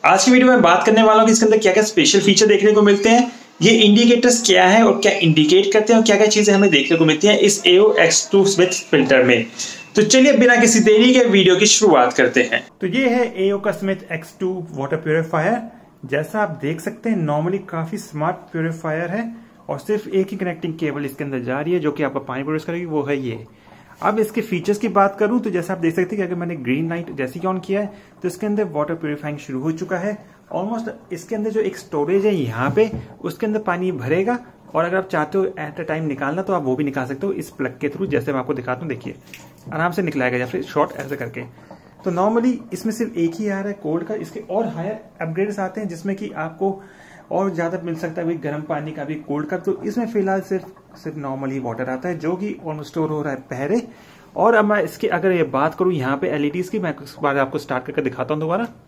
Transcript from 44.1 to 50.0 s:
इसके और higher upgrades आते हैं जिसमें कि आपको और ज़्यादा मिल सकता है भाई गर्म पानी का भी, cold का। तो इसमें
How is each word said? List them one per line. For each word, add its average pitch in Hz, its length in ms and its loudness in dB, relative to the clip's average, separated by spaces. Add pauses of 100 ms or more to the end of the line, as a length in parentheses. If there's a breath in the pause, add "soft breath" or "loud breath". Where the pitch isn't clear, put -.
इसके 208 260 -12
और 214 260 -4
higher 175 320 -10 (200)
upgrades 190 400 -6
आते 190 200 -8
हैं 208 80 -8
जिसमें 180 280 -8
कि 202 220 -12
आपको 190 420 -6 (500 loud breath)
और 190 240 -2
ज़्यादा 170 300 -4
मिल 170 100 -6
सकता 165 260 -8
है 165 60 -6
भाई 170 180 -4
गर्म 151 180 -8
पानी 151 300 -8
का 156 120 -12
भी, 151 120 -8
cold 147 300 -6
का। 185 120 -8
तो 185 140 -6 (100)
इसमें 220 240 -6